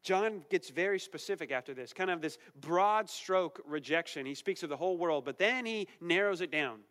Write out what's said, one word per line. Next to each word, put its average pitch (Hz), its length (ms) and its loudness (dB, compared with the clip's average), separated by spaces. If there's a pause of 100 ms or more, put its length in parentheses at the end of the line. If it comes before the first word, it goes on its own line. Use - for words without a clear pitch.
John 190 460 0
gets 185 200 0
very 185 300 0
specific 160 520 -6
after 131 220 -4
this, 123 180 -10
kind 185 200 -2
of 170 100 -2
this 156 160 -4 (180)
broad 185 540 2
stroke 185 560 0
rejection. 151 600 -2
He 139 100 -6
speaks - 260 -2
of 165 80 -6
the 143 80 -2
whole 175 200 2
world, 160 280 2
but 139 120 -6
then 240 280 2
he 214 220 -2 (120)
narrows 180 420 2
it 170 100 -4
down 131 400 -2